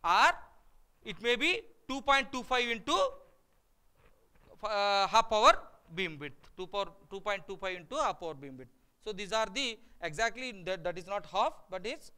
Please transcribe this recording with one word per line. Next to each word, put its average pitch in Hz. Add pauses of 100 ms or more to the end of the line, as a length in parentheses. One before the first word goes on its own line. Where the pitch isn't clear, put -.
or 208 (720)
it 214
may 240
be 320 (280)
two 269
point 269
two 247
five 247
into, 233 (1700)
uh, 202
half 226
hour 226 (420)
beam 165
width, 147
two 180
power, 196 (240)
two 190
point 196
two 196
five 185
into 175
half 220
hour 160
beam 135
width. 127 (340)
So 214
these 190
are 220
the 240 (220)
exactly 220 (120)
that, 180
that 175
is 175
not 196
half, 233 (180)
but 185
is 302